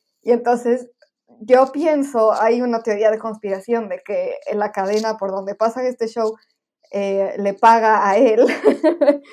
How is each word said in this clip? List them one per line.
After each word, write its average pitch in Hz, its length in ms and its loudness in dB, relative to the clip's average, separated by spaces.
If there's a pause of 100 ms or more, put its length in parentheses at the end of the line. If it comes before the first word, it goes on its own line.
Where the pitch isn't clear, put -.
(220)
Y - 100 0
entonces, 240 560 -2 (520)
yo 254 320 4
pienso, 277 600 0
hay 233 300 0
una 233 200 -2
teoría 214 280 0
de 220 80 0
conspiración 214 720 -6
de 180 180 -8
que 180 280 -6 (120)
en 214 120 -6
la 208 140 -4
cadena 214 460 -4
por 196 120 -6
donde 196 240 -8
pasan 233 300 -4
este 247 240 -6
show, 220 280 -4 (560)
eh, 196 460 -4
le 202 160 -4
paga 220 540 4
a 196 100 2
él. 233 240 4
<laughs> - 800 0 (100)